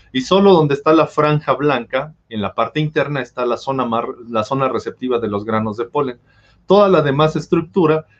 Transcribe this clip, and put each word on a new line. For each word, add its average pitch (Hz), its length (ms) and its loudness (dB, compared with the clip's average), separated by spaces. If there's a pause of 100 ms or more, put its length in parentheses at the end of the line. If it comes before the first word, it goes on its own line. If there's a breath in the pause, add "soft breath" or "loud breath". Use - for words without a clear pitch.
(120 soft breath)
y 131 100 -2
solo 196 300 4
donde 151 220 4
está 156 180 2
la 156 140 4
franja 151 480 0
blanca, 135 580 -2 (160)
en 107 140 -6
la 98 120 -6
parte 117 260 -2
interna, 147 420 -2
está 120 240 -6
la 117 100 0
zona 131 280 -4
mar-, 117 320 -4 (120)
la 110 140 -2
zona 135 260 -2
receptiva 117 520 -4
de 110 80 -4
los 101 160 -4
granos 110 320 -2
de 117 80 -4
polen. 131 340 -6 (480 soft breath)
Toda 196 240 4
la 165 100 4
demás 147 340 2
estructura 160 720 -2 (140)